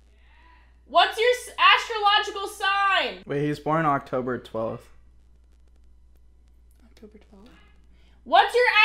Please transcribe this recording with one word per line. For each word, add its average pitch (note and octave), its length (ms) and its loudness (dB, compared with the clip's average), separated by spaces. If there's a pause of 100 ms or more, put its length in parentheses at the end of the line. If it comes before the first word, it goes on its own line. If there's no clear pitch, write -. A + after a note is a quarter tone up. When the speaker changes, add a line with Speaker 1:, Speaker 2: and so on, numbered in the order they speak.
(880)
Speaker 1:
What's E4+ 320 2
your A#4 120 2
s-, A#4+ 280 -4
astrological G4+ 920 2
sign? F#4+ 800 -2
Speaker 2:
Wait, C#3+ 200 -4
he's D3 120 -4
born D#3 280 -2
October B2+ 520 -4
twelfth. A2+ 500 -10 (2000)
Speaker 1:
October G#3+ 340 -20
twelfth? G#3 320 -20 (760)
What's F#4 300 2
your B4 100 4 (200)